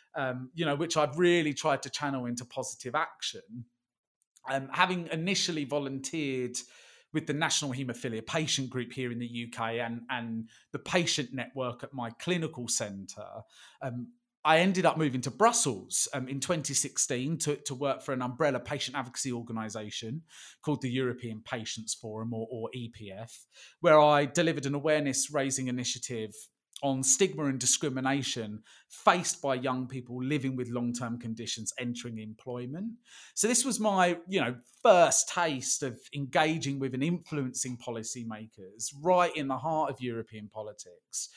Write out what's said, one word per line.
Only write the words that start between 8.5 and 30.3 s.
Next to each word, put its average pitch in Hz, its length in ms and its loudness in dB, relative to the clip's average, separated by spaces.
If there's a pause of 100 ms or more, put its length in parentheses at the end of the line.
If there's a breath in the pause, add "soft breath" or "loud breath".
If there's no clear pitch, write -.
Group 123 220 -4
here 127 200 -4
in 117 60 -6
the 120 80 -6
U 117 240 -6
K 117 300 -2
and, 120 220 -4 (100)
and 113 380 -4 (240 loud breath)
the 143 60 -6
patient 165 540 0
network 123 480 -6
at 131 100 -12
my 120 200 -6
clinical 165 560 -4
centre, 101 720 -6 (400 loud breath)
um, 123 280 -6 (340)
I 160 160 8
ended 180 260 6
up 143 120 6
moving 131 240 2
to 131 100 -2
Brussels, 143 840 2
um, 131 140 -4
in 135 140 -6
twenty 151 320 0
sixteen 135 640 0
to, 147 180 0
to - 180 -8
work 135 300 -2
for 143 100 -2
an 127 80 -2
umbrella 127 380 0
patient 135 380 -6
advocacy 127 340 -4
organisation 113 920 -6 (380 loud breath)
called 151 200 -2
the 127 100 -2
European 120 500 -4
Patients 113 520 -6
Forum, 113 400 -8
or, 113 180 -4
or 113 220 -6
E 120 160 -8
P 104 220 -16
F, 107 360 -16 (320 loud breath)
where 156 200 10
I 147 260 8
delivered 147 400 2
an 143 100 0
awareness-raising 139 920 0
initiative 117 640 -4 (480)
on 135 180 2
stigma 156 440 4
and 135 120 0
discrimination 131 1040 0 (280 loud breath)
faced - 520 2
by 135 140 2
young 127 320 -2
people 127 340 -8
living 131 360 0